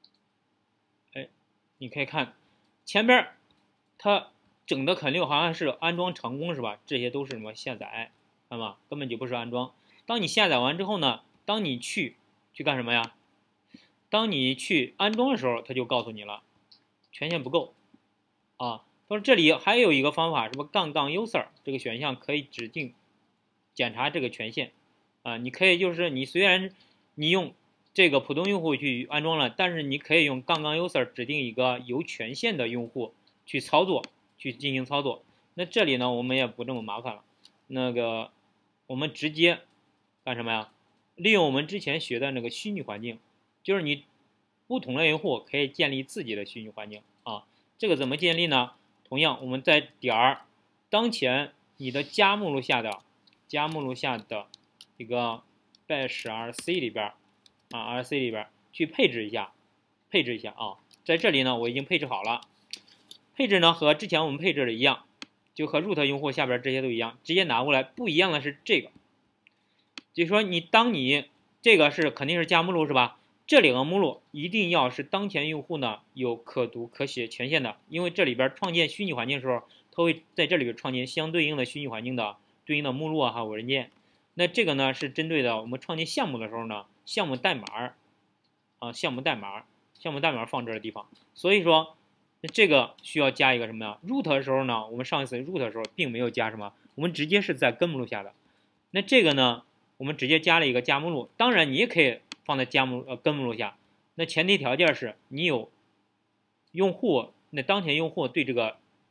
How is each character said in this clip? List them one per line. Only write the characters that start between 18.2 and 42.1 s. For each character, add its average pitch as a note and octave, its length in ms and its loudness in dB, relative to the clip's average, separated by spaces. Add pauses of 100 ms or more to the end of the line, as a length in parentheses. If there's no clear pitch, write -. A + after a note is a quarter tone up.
啊。 A#2+ 280 -8 (260)
他 G#3 60 -4
说 G#3+ 40 -2
这 A#3+ 160 6
里 D#3+ 160 8
还 F#3+ 260 2
有 A3+ 140 6
一 C3+ 100 4
个 C#3+ 100 2
方 E3 200 0
法， B2 160 0
什 A#2+ 100 -10
么 C#3+ 60 -6
杠 D#3 300 -2
杠 C#3+ 180 0
user F#3+ 360 -2 (180)
这 C#3 60 -6
个 C3+ 80 -4
选 A#2 200 -6
项 C#3 160 -4
可 - 180 -6
以 D3 80 -2
指 A#2+ 280 -10
定 C#3 240 -10 (800)
检 A#2+ 200 -2
查 C3 160 -2
这 D#3 120 -4
个 B2 80 -2
权 A2+ 220 -10
限 B2 200 -6 (520)
啊。 A#2 140 -6
你 A#2+ 120 -6
可 F3 160 0
以 F3+ 120 6
就 F3+ 160 0
是 E3+ 160 -2
你 C3 140 -4
虽 E3+ 180 -2
然 F#3+ 320 2 (420)
你 D3+ 140 -2
用 F3+ 240 2 (400)
这 F3+ 160 8
个 C3+ 120 4
普 C#3+ 120 -6
通 E3+ 140 0
用 G3+ 140 0
户 D#3 160 0
去 C3 320 -2
安 D3 140 -2
装 D#3+ 140 0
了， C3 120 2
但 F3+ 220 -2
是 D#3+ 120 -4
你 C#3 140 -2
可 D3+ 180 0
以 E3 80 6
用 C3+ 180 0
杠 D#3+ 220 -2
杠 D3+ 140 0
user E3 340 0
指 B2 140 -8
定 D3 160 -4
一 A#2+ 100 -4
个 B2 280 0
有 B2+ 220 -6
权 A#2+ 320 -10
限 A3 220 -2
的 A#2+ 140 -2
用 A#2+ 180 -4
户 A#2 260 -6 (320)
去 C#3 140 -4
操 D3+ 240 4
作， E3 220 0 (320)
去 C3 160 -8
进 C#3 180 -6
行 C3 140 -2
操 C#3+ 160 -2
作。 C3+ 200 -4 (340)
那 F3+ 100 -4
这 G#3 180 2
里 C#3 140 2
呢， B2 160 0
我 A#2+ 80 -2
们 B2+ 160 0
也 C3 100 2
不 A2+ 160 -10
这 B2+ 100 -6
么 A#2 80 -6
麻 G#2+ 200 -8
烦 A#2+ 120 -8
了。 G#2 100 -18 (440)
那 B2+ 240 -2
个， A2+ 400 -2 (560)
我 C3 80 -8
们 D3 180 -4
直 D#3 160 -4
接 D#3+ 300 4 (640)
干 B2 140 -6
什 A#2 80 -6
么 A#2 80 -2
呀？ A2 180 -6 (440)
利 F#3+ 160 2
用 F#3+ 140 6
我 C#3+ 60 2
们 C#3+ 160 0
之 F#3 140 -8
前 C#3+ 180 -2
学 A#2+ 200 -4